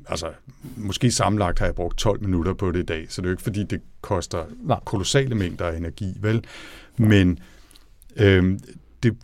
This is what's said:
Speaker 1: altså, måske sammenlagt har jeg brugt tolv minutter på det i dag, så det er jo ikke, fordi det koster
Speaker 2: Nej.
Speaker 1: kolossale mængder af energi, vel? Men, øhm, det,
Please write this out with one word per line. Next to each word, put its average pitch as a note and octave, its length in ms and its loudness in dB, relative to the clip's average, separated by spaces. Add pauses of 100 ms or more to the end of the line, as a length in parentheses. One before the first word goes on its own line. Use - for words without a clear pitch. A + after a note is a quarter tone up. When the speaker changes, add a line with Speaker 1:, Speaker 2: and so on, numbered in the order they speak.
Speaker 1:
altså, E2 200 -6 (500)
måske G#2 340 0
sammenlagt G2 480 2
har G2 60 2
jeg E2+ 100 0
brugt F2 220 -4
tolv G#2 260 0
minutter F#2 300 0
på F#2 180 -2
det F2+ 80 0
i F2 60 -2
dag, D#2+ 240 -6
så - 120 -8
det F2+ 60 -2
er - 20 0
jo F#2 40 0
ikke, F2+ 100 -6
fordi G#2 200 -2
det F#2 180 -6 (200)
koster F2 420 -4 (200)
Speaker 2:
Nej. - 220 0
Speaker 1:
kolossale A#2 500 0
mængder F#2 300 -2
af E2 120 -4
energi, F#2 440 -6
vel? A2 240 0 (520)
Men, G2+ 420 6 (800)
øhm, F#2+ 420 6 (440)
det, A2 200 4